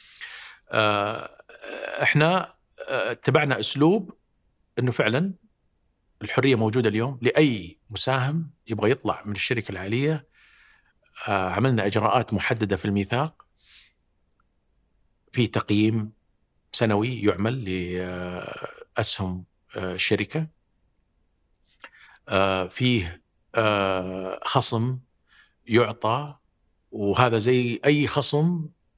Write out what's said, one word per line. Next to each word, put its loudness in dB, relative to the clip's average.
آه، 0
إحنا، 2
آه، -2
اتبعنا 2
أسلوب 2
إنه 0
فعلا 0
الحرية 2
موجودة 2
اليوم -2
لأي 2
مساهم -2
يبغى 2
يطلع -2
من -6
الشركة -4
العائلية. -2
آه، 0
عملنا 2
إجراءات 2
محددة -2
في -6
الميثاق، -2
في 2
تقييم 0
سنوي 0
يعمل 0
لأسهم، -6
آه، -4
الشركة. -2
آه، 2
فيه، -2
آه، 0
خصم 0
يعطى، 0
وهذا 2
زي 0
أي 4
خصم 0